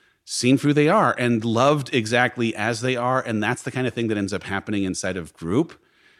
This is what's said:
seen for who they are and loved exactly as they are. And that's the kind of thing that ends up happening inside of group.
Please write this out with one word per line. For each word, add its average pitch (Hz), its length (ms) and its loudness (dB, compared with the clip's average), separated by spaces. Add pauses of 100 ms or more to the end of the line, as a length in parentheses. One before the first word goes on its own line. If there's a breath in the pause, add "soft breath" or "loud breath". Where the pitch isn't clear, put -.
(240 soft breath)
seen 127 320 2
for 143 120 2
who 147 40 4
they 147 160 4
are 180 300 4
and 120 260 0
loved 131 500 2
exactly 120 640 0
as 107 240 -2
they 127 160 -2
are. 123 260 0
And 107 200 -2
that's 120 200 -2
the 131 80 -8
kind 127 160 -4
of 113 80 -4
thing 117 140 -2
that 104 100 0
ends 98 140 -2
up 95 120 -6
happening 98 380 -4
inside 92 340 -4
of 82 180 -10
group. 110 460 -2 (400 soft breath)